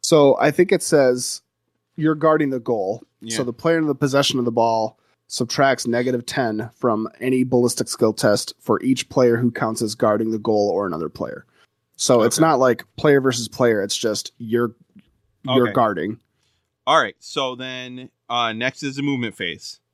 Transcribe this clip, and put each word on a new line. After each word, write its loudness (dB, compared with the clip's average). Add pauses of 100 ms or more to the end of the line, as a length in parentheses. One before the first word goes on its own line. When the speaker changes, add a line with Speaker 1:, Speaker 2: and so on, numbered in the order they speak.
Speaker 1:
So 4
I 4
think 2
it 0
says 0 (540)
you're 0
guarding 2
the -4
goal. -4 (180)
Speaker 2:
Yeah. -8
Speaker 1:
So -2
the -6
player 0
in 0
the 0
possession 0
of -2
the -2
ball -2 (280)
subtracts 0
negative -2
ten -4
from -2 (120)
any 0
ballistic 0
skill 0
test 0
for 0
each -2
player 2
who 0
counts -4
as -6
guarding 0
the -4
goal 0
or 0
another -6
player. -10 (520)
So 4
it's 2
Speaker 2:
Okay. 6
Speaker 1:
not 4
like 2 (120)
player 4
versus -2
player. 2
It's -4
just -4
you're, -2 (680)
you're 2
Speaker 2:
Okay. -2
Speaker 1:
guarding. 0 (680)
Speaker 2:
All 4
right. -4
So -6
then, -14 (200)
uh, -2
next -6
is -6
the -6
movement -4
phase. -10 (140)